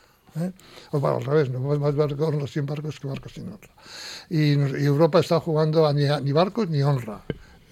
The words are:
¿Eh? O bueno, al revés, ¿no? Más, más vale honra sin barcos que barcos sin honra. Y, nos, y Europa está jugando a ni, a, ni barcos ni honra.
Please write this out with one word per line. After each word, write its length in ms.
¿Eh? 160
O 80
bueno, 160
al 80
revés, 260
¿no? 80
Más, 220
más 160
vale 180
honra 320
sin 200
barcos 340
que 80
barcos 240
sin 160
honra. 220
Y, 280
nos, 220
y 60
Europa 340
está 220
jugando 460
a 60
ni, 120
a, 160
ni 100
barcos 380
ni 140
honra. 400